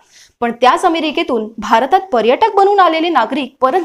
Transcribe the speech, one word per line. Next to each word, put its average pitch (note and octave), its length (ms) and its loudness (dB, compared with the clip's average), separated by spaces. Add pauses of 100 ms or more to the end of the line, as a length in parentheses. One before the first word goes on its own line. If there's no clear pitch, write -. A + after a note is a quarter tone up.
(400)
पण A#3 120 -4
त्याच B3+ 320 2
अमेरिकेतून D#4+ 640 -2 (100)
भारतात A#3 420 0
पर्यटक C#4+ 540 0
बनून G4+ 260 2
आलेले D#4+ 280 2
नागरिक C4 520 -2
परत C4+ 240 0